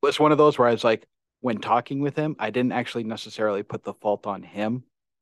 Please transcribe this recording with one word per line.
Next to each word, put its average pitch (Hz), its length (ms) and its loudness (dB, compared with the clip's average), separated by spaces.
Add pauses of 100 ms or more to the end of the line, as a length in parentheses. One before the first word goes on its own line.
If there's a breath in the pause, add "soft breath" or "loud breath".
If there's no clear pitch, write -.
was 139 160 0
one 151 140 6
of 143 60 4
those 151 200 6
where 123 80 4
I 117 60 4
was 113 100 -2
like, 113 240 0 (340)
when 120 180 -4
talking 120 420 -2
with 143 160 -2
him, 156 220 -2
I 110 100 -4
didn't 123 240 0
actually 117 320 -4
necessarily 107 580 -4
put 107 220 -10
the 123 100 -8
fault 104 320 -2
on 95 160 -6
him, 107 420 -6 (380)